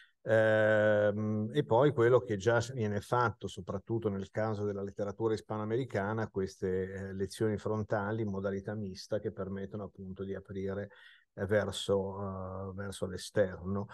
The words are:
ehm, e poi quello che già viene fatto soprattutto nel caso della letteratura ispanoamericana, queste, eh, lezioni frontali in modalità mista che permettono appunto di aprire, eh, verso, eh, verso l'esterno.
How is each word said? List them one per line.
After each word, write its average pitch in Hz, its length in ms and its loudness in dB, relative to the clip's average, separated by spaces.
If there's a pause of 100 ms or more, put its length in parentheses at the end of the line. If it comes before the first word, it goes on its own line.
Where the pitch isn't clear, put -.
(220)
ehm, 107 1300 4
e 147 120 2
poi 127 280 6
quello 120 260 6
che 110 180 0
già 117 220 4 (140)
viene 104 280 0
fatto 120 460 0
soprattutto 104 600 -4
nel 95 200 -4
caso 107 360 -2
della 98 180 -2
letteratura 101 520 -2
ispanoamericana, 107 960 -2
queste, 95 600 -2
eh, 98 200 -8
lezioni 98 460 -2
frontali 107 640 -2
in 107 60 -2
modalità 98 460 -4
mista 104 460 -4
che 107 100 -2
permettono 98 540 -8
appunto 95 400 -10
di 98 100 -6
aprire, 98 560 -6 (440)
eh, 98 120 -2
verso, 95 1200 -2
eh, - 40 -12
verso 95 320 -6
l'esterno. 92 880 -2